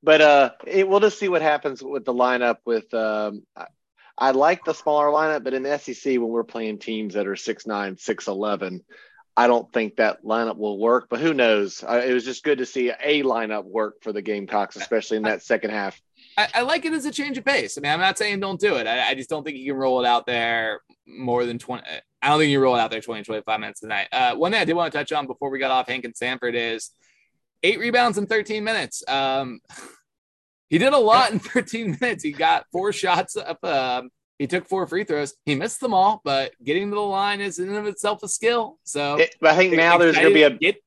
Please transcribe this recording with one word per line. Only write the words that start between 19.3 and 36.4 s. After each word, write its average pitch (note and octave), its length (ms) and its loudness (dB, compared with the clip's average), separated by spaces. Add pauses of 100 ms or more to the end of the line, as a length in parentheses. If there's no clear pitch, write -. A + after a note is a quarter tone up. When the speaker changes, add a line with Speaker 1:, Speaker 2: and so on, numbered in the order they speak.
Speaker 2:
don't D3+ 140 -6
think C#3+ 140 -10
you C3 160 -8
can C3+ 60 -6
roll B2+ 240 2
it B2 40 2
out A#2+ 180 2
there A2+ 560 -2 (240)
more B2 400 -2
than A#2+ 140 -6
twenty. B2 240 -12 (400)
I C3+ 60 0
don't D3+ 100 4
think D#3 100 4
you C#3+ 100 4
roll C3 160 6
it A#2+ 40 2
out A2+ 100 2
there A2+ 120 -6
twenty, A2 220 -10
twenty-five G#2+ 360 -4
minutes G#2 220 -12
tonight. G#2 300 -4
Uh, B2 220 2
one E3+ 180 0
thing A3 100 2
I E3+ 40 0
did D#3 80 0
wanna E3+ 160 0
touch D3 220 -4
on D3 160 -2
before C3+ 240 -6
we C3+ 80 -6
got C3+ 100 -2
off B2+ 180 0
Hank B2 180 -6
and A#2 120 -12
Sanford B2 380 -4
is A#2 340 -4 (760)
eight G3+ 160 2
rebounds A#3+ 380 2
in G3+ 80 -2
thirteen G#3+ 380 -2
minutes. G#3+ 440 -4
Um, C3+ 520 -2 (560)
<laughs> - 540 -20
he D#3 80 2
did B3+ 160 4
a D4 40 6
lot A#3+ 340 6
in G#3+ 80 -2
thirteen A3+ 640 -4
minutes. A#3+ 220 -4
He D3+ 80 -4
got D#3+ 400 0
four F#3+ 200 -2
shots F3 460 -2
up, E3 260 -10
um, C3 460 -2 (300)
he C#3 80 -4
took E3+ 200 -4
four F#3+ 200 -2
free F#3+ 160 -4
throws. D3 320 -4 (100)
He D3 80 0
missed E3 260 -4
them A#3+ 140 -2
all, G3+ 300 4
but C3+ 300 -2 (100)